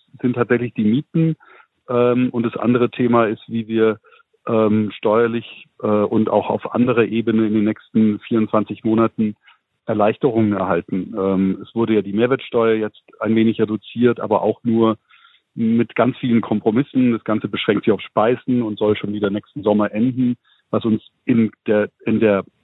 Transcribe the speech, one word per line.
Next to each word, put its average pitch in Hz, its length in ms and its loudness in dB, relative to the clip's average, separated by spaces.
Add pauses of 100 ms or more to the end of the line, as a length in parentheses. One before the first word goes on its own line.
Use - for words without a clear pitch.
(200)
sind 123 140 0
tatsächlich 120 400 -2
die 113 100 -2
Mieten, 156 520 0 (520)
ähm, 123 420 2
und 120 140 -2
das 117 120 -4
andere 120 340 2
Thema 120 360 2
ist, 107 220 -4
wie 113 200 -6
wir, 110 320 0 (480)
ähm, 107 480 2
steuerlich, 113 680 0 (160)
äh, - 40 -4
und 107 440 0
auch 101 200 0
auf 104 220 -6
anderer 117 320 2
Ebene 110 420 0
in 107 80 -2
den 107 100 2
nächsten 107 560 0
vierundzwanzig 110 640 -2
Monaten 110 500 0 (520)
Erleichterungen 110 680 0
erhalten. 92 640 -4
Ähm, 95 460 0
es - 120 -20
wurde 113 200 0
ja 104 80 2
die 98 100 -8
Mehrwertsteuer 117 640 0
jetzt 107 260 -6 (160)
ein 110 160 -2
wenig 110 260 2
reduziert, 113 600 -2
aber 101 220 0
auch 107 200 -2
nur 113 360 2 (560)
mit 117 400 0
ganz 143 240 0
vielen 117 220 0
Kompromissen. 120 720 0
Das 110 120 -4
Ganze 107 240 -4
beschränkt 101 360 -2
sich 113 80 2
auf 95 80 0
Speisen 123 600 -2
und 107 160 -6
soll 107 180 0
schon 104 160 -8
wieder 104 180 -2
nächsten 104 320 -8
Sommer 104 300 0
enden, 123 440 0 (340)
was 110 140 -2
uns 110 180 0 (220)
in 113 260 2 (160)
der, 107 240 0 (160)
in 110 140 0
der, 101 240 2 (200)